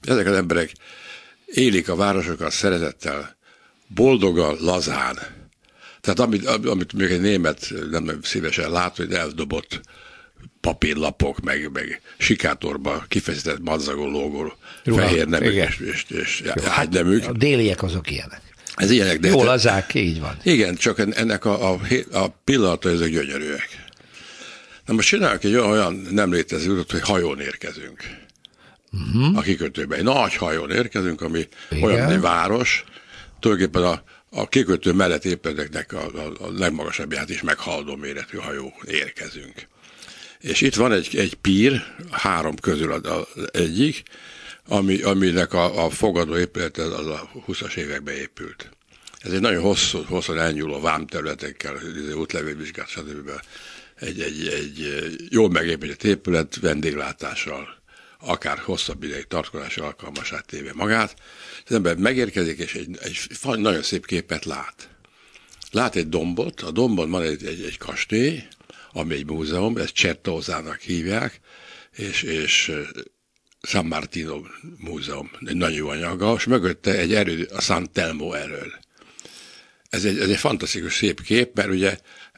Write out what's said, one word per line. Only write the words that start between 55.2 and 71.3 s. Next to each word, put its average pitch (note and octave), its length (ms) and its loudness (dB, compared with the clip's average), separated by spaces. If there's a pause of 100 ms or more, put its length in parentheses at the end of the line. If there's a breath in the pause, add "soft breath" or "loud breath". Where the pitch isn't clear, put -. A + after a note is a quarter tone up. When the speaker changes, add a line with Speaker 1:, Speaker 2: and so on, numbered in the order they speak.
Speaker 1:
jól A2 220 6
megépített D#2+ 520 -2
épület F2+ 580 2
vendéglátással, D2 1200 -4 (380 soft breath)
akár D#2+ 380 -4
hosszabb D#2 440 -6
ideig C#2+ 240 -8
tartkozási D#2 540 -6
alkalmassá D2 580 -10
téve C#2+ 360 -12
magát. G#2+ 400 0 (520 loud breath)
Az - 80 -2
ember F2 220 2
megérkezik, G2 640 0
és E2+ 160 -6
egy, F2+ 260 -10
egy - 160 -10
fa-, - 400 -6
nagyon G2+ 260 2
szép F2 240 -4
képet E2+ 380 -4
lát. - 440 -10 (800 loud breath)
Lát A2 260 0
egy E2 120 0
dombot, F2 520 -2
a E2+ 100 -8
dombon F#2 400 2
van F2+ 120 0
egy, D#2 220 -2
egy, E2+ 180 -10
egy - 160 -10
kastély, C#3 640 -2 (500 loud breath)
ami D#2+ 220 -4
egy C#2+ 120 -6
múzeum, D#2+ 500 -2
ezt D#2 200 -4
Certosának D#2+ 840 -2
hívják, F#2 600 -4 (560 loud breath)